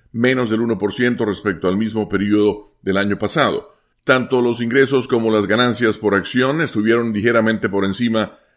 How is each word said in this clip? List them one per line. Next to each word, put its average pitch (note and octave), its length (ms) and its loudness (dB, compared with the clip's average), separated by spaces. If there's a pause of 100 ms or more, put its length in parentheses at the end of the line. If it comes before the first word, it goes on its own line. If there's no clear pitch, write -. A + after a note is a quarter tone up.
(120)
menos B2 380 0
del A2 100 0
uno A#2 160 0
por G2 160 -2
ciento A#2+ 320 0
respecto F#2+ 420 -2
al F#2 120 2
mismo G#2+ 320 -2
periodo G#2 600 0 (100)
del F#2+ 160 -2
año G2+ 200 -2
pasado. G#2+ 560 -2 (300)
Tanto B2+ 380 2
los A#2+ 180 0
ingresos B2+ 480 2
como A2+ 220 2
las G#2+ 160 2
ganancias A2 500 0
por G2+ 180 0
acción B2+ 460 0
estuvieron A2+ 540 0
ligeramente A2 560 0
por G2 160 -2
encima A2 480 -2 (220)